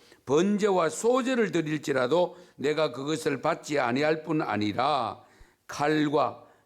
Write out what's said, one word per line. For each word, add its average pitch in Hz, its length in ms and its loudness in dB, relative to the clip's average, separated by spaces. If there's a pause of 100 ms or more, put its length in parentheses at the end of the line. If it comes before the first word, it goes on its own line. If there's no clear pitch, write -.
(260)
번제와 185 640 2
소제를 233 600 0
드릴지라도 151 880 0 (180)
내가 151 360 0
그것을 147 500 -4
받지 151 380 -2
아니할 147 440 0
뿐 156 180 -2
아니라 110 840 -2 (440)
칼과 147 760 0 (220)